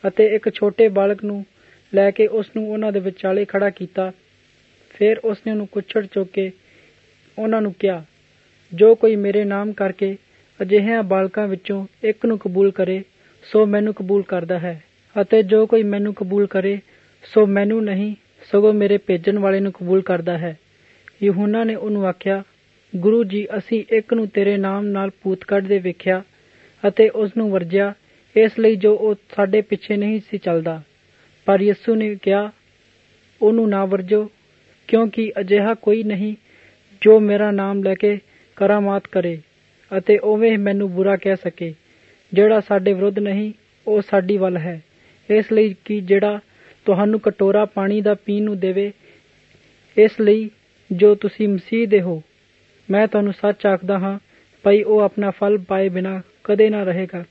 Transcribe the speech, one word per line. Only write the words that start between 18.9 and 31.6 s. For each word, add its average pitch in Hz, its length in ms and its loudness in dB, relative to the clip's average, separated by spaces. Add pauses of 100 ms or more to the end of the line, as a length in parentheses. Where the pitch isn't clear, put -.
ਭੇਜਣ 196 400 -2
ਵਾਲੇ 196 220 0
ਨੂੰ 196 120 -2
ਕਬੂਲ 185 300 0
ਕਰਦਾ 175 360 -4
ਹੈ।" 165 200 -8 (640)
ਯਹੂਨਾ 208 420 0
ਨੇ 220 100 -2
ਉਹਨੂੰ 208 320 -4
ਆਖਿਆ, 196 360 -4 (540)
"ਗੁਰੂ 214 280 2
ਜੀ, 202 240 -6 (100)
ਅਸੀਂ 214 340 -4
ਇੱਕ 220 220 -2
ਨੂੰ 220 140 -2
ਤੇਰੇ 202 280 0
ਨਾਮ 196 300 -4
ਨਾਲ 196 240 -4 (120)
ਭੂਤ 190 220 -6
ਕੱਢਦੇ 196 340 -2
ਵੇਖਿਆ 185 440 -4 (680)
ਅਤੇ 220 200 4
ਉਸ 208 280 -2
ਨੂੰ 220 140 -2
ਵਰਜਿਆ, 190 440 -2 (420)
ਇਸ 220 220 2
ਲਈ 220 180 4
ਜੋ 214 180 2
ਉਹ 208 200 -2 (220)
ਸਾਡੇ 202 260 0
ਪਿੱਛੇ 202 340 -6
ਨਹੀਂ 208 240 -2
ਸੀ 202 180 -10
ਚੱਲਦਾ।" 165 440 -4 (640)
ਪਰ 196 140 4